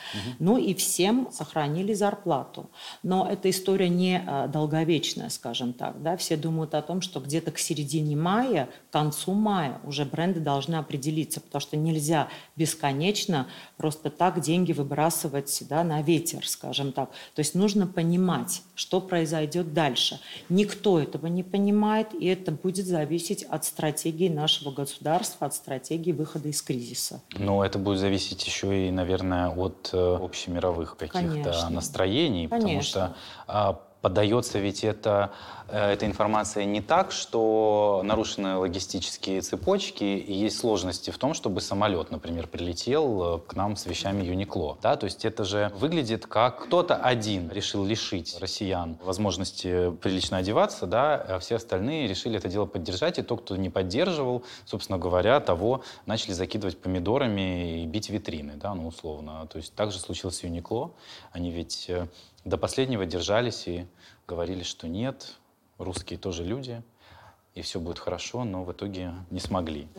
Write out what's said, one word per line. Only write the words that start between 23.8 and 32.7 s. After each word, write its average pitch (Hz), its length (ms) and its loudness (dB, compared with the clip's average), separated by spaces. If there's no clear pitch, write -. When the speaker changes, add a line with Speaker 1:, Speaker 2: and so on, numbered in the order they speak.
Speaker 2:
нашего 151 420 0
государства, 139 280 -4
от 139 80 -2
стратегии 160 580 -4
выхода 151 360 -2
из 147 140 -2
кризиса. 123 580 -4
Speaker 1:
Но 101 260 4
это 98 140 0
будет 98 220 2
зависеть 98 460 0
еще - 260 0
и, 95 180 2
наверное, 90 600 2
от, 90 420 -2
э, 90 280 4
общемировых 87 760 -2
каких-то 80 220 -4
Speaker 2:
Конечно. 85 280 0
Speaker 1:
настроений, 95 760 0
потому 233 160 2
Speaker 2:
Конечно. 160 180 2